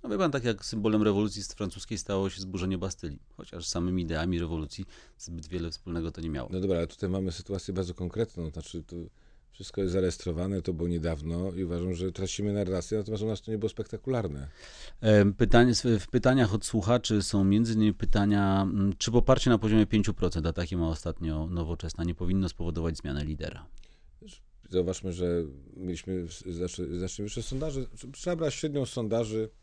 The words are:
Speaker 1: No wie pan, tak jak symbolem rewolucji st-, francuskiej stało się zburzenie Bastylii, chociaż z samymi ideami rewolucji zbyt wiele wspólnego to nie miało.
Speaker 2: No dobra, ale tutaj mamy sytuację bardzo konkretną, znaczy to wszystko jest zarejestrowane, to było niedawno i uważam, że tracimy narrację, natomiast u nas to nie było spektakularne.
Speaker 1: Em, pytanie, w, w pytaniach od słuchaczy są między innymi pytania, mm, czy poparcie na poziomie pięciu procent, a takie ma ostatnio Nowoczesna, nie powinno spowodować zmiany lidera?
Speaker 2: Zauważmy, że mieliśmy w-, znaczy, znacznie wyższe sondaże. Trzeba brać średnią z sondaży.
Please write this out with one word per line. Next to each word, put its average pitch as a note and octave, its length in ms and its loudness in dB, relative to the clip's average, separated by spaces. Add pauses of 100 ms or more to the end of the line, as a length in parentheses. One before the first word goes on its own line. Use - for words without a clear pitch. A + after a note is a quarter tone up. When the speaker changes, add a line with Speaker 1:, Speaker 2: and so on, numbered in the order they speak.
Speaker 1:
No B3+ 60 -8
wie G#3 80 0
pan, F3+ 140 2
tak C3+ 120 -2
jak A2+ 220 -2
symbolem A2 380 2
rewolucji G#2 400 2
st-, - 120 -12
francuskiej F#2+ 420 -8
stało G2 320 0
się G2 120 -12
zburzenie F#2 360 -2
Bastylii, F2 420 -6 (180)
chociaż - 300 -12
z - 20 -8
samymi F2+ 340 0
ideami E2 360 0
rewolucji E2 460 -4 (320)
zbyt D#2+ 300 -12
wiele E2+ 240 -6
wspólnego E2 400 -6
to E2+ 100 -10
nie E2 80 -4
miało. C#2 220 -6
Speaker 2:
No F#2 80 -2
dobra, F#2+ 180 2
ale E2+ 100 0
tutaj F#2 220 -6
mamy F#2+ 220 -2
sytuację G2 420 -6
bardzo F2+ 200 -2
konkretną, F2 560 -4
znaczy D#2+ 340 -10
to F2 120 -14 (560)
wszystko - 300 -8
jest F#2 120 0
zarejestrowane, F#2 680 0
to F2+ 120 -4
było E2+ 160 -2
niedawno E2 640 -2
i F2+ 120 -4
uważam, F2 300 -2
że F2+ 180 -2
tracimy G2+ 420 -2
narrację, F#2+ 440 -2
natomiast G#2 260 -4
u A2 40 0
nas G#2+ 140 -4
to A2 100 -8
nie A2 60 -2
było G#2 120 0
spektakularne. G2+ 760 -4 (540)
Speaker 1:
Em, G#2 320 8
pytanie, A#2+ 420 8
w, - 80 -2 (160)
w - 80 -10
pytaniach B2+ 460 4
od G#2 120 0
słuchaczy A2 560 2
są G2 220 2
między G#2+ 300 6
innymi G#2+ 200 4
pytania, G2+ 680 4
mm, G2 360 2
czy - 140 -2
poparcie B2 380 6
na A#2+ 80 6
poziomie G#2+ 280 6
pięciu G#2 280 2
procent, E2 320 0
a E2 80 0
takie F2 240 -2
ma E2 120 0
ostatnio D#2+ 580 -4
Nowoczesna, E2+ 560 -4
nie E2+ 120 -2
powinno F#2 340 0
spowodować E2 480 -2
zmiany D2 280 -4
lidera? D#2 400 -8 (1040)
Speaker 2:
Zauważmy, F2+ 440 0
że F2 300 0 (340)
mieliśmy F2+ 500 -6
w-, - 140 -14 (140)
znaczy, F2 440 -6
znacznie F#2+ 240 -6
wyższe G#2+ 200 -8
sondaże. C3+ 420 -4 (280)
Trzeba F3 220 -4
brać D#3+ 180 -2
średnią C#3+ 320 -4
z - 40 -8
sondaży. A2 600 -2 (140)